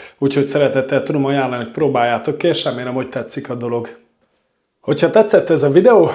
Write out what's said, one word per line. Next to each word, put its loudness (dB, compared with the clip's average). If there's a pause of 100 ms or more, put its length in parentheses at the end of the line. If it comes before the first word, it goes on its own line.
(180)
úgyhogy 0
szeretettel 0
tudom -2
ajánlani, -2
hogy -12
próbáljátok -2
ki, 0
és 0
remélem, -6
hogy -6
tetszik -10
a -8
dolog. -6 (920)
Hogyha 0
tetszett 4
ez 0
a 2
videó, 6